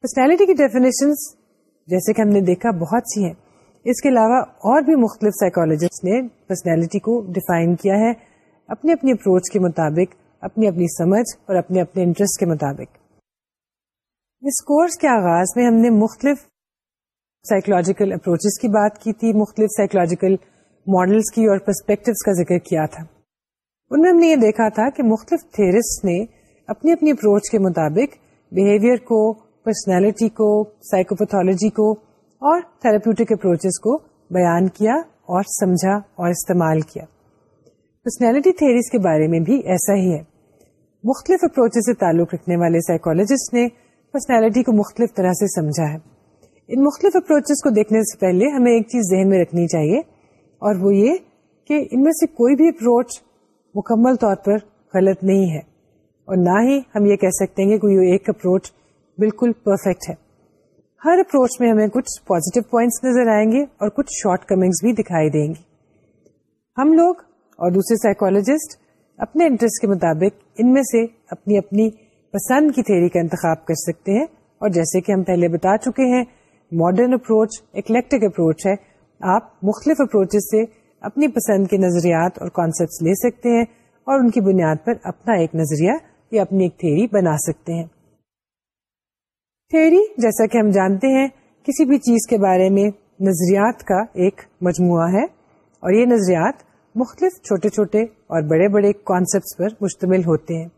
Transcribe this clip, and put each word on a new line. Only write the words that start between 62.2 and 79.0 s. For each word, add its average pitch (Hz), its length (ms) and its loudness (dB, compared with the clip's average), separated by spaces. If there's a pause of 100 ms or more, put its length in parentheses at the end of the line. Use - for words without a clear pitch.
پازیٹیو 180 440 -2
پوائنٹس 240 340 0
نظر 247 280 2
آئیں 214 200 2
گے 269 100 0
اور 208 340 -6
کچھ - 160 -4 (100)
شارٹ 185 260 -2
کمنگز 185 360 0
بھی 240 80 2 (100)
دکھائی 156 340 -2
دیں 147 120 0
گی۔ 156 140 -12 (1120)
ہم 285 240 2
لوگ 349 200 2 (380)
اور 175 140 -2
دوسرے 196 300 0
سائیکالوجسٹ 202 760 0 (400)
اپنے 330 280 0
انٹرسٹ 233 340 0
کے 226 80 -2
مطابق 175 520 0 (220)
ان 247 100 4
میں 269 100 4 (100)
سے 226 120 0 (320)
اپنی 202 220 0
اپنی 208 320 0 (440)
پسند 269 400 0
کی 254 140 -2
تھیوری 175 200 2
کا 175 120 -2
انتخاب 165 460 -4
کر 160 160 -4
سکتے 190 360 -4
ہیں 294 60 -2 (360)
اور 208 180 0
جیسے 165 220 -2
کہ 202 120 -4
ہم 190 180 0
پہلے 175 260 2
بتا 190 280 0
چکے 262 300 -2
ہیں 247 100 0 (480)
ماڈرن 190 420 2
اپروچ 220 460 -2 (120)
ایکلیکٹک 226 520 -2
اپروچ 165 420 -2
ہے۔ 196 80 0 (460)